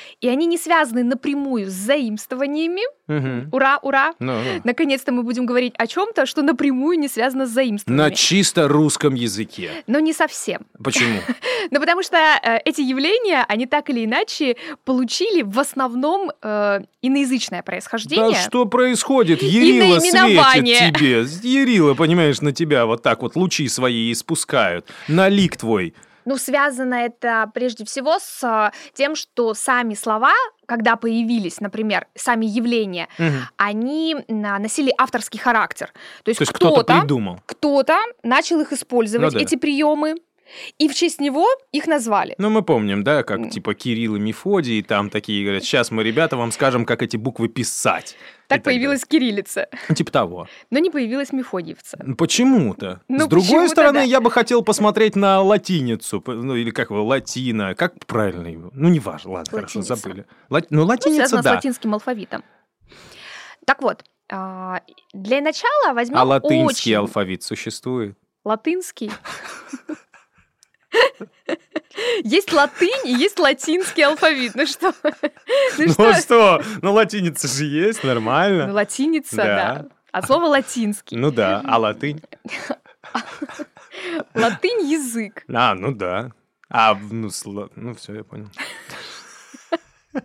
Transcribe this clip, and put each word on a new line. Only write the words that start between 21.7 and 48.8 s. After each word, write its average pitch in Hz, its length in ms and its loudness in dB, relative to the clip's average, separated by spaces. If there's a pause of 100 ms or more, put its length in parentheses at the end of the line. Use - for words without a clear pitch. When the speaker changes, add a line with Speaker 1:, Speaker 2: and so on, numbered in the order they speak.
Speaker 2:
понимаешь, 156 460 4
на 147 120 0
тебя 147 320 2
вот 113 180 0
так 120 180 2
вот 120 140 -6
лучи 165 320 0
свои 117 440 0
испускают. 110 760 -2 (220)
На 185 200 4
лик 196 280 2
твой. 101 360 -2 (320)
Speaker 1:
Ну, 269 120 -2
связано 262 580 -2
это 233 580 -2
прежде 233 320 -4
всего 285 340 -2
с, - 240 -12
э, 214 280 0 (220)
тем, 285 220 0
что 233 380 -4
сами 240 400 -2
слова, 226 400 2 (320)
когда 226 300 0
появились, 226 680 -2
например, 208 540 -4
сами 226 320 0
явления, 214 600 -2 (100)
Speaker 2:
Мгм. 139 280 0 (100)
Speaker 1:
они, 262 580 -2 (120)
м, 220 140 -4 (200)
носили 262 360 -2
авторский 233 420 -4
характер. 226 520 -2 (320)
То - 60 -2
есть 226 100 -2
Speaker 2:
То 151 40 0
есть - 100 0
кто-то 226 300 4
Speaker 1:
кто-то, 247 180 4
Speaker 2:
придумал. 113 440 -2
Speaker 1:
кто-то 285 520 0 (260)
начал 302 360 0
их - 140 -4
использовать, 233 600 -2
Speaker 2:
Ну 233 60 -4
да. 294 40 0
Speaker 1:
эти 285 120 -2
приёмы, 302 600 0 (640)
и 302 80 4
в 277 80 -4
честь 330 260 -2
него 285 240 0 (260)
их 285 140 -4
назвали. 226 540 0
Speaker 2:
Ну, 208 100 0
мы 220 140 2
помним, 104 400 0
да, - 180 2
как, 104 160 -4
Speaker 1:
М. 113 140 -8
Speaker 2:
типа, 104 240 -6
Кирилл 113 400 -4
и 101 40 -4
Мефодий, 117 600 -2
и - 20 0
там 101 300 -2
такие 104 320 -4
говорят: 98 200 -2
«Щас 123 280 0
мы, 110 120 -2
ребята, 131 340 0
вам 117 140 -2
скажем, 123 340 0
как 120 180 -2
эти 120 140 -4
буквы 113 320 -4
писать». - 640 -4 (320)
Speaker 1:
Так 285 100 0
Speaker 2:
И - 40 -6
так - 20 -20
далее. 254 160 0
Speaker 1:
появилась 277 260 -2